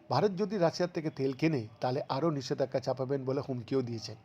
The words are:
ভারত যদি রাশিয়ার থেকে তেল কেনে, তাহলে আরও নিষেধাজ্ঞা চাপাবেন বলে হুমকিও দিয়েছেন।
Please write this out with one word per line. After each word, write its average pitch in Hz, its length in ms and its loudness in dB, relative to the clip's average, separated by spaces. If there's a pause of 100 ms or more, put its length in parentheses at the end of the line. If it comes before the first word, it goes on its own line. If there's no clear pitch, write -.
(100)
ভারত 151 260 4
যদি 208 220 0
রাশিয়ার 170 360 2
থেকে 156 160 -2
তেল 135 220 0
কেনে, 131 360 2 (120)
তাহলে 131 280 0
আরও 135 220 2
নিষেধাজ্ঞা 135 500 0
চাপাবেন 131 440 -2
বলে 135 240 0
হুমকিও 131 340 0
দিয়েছেন। 113 420 -8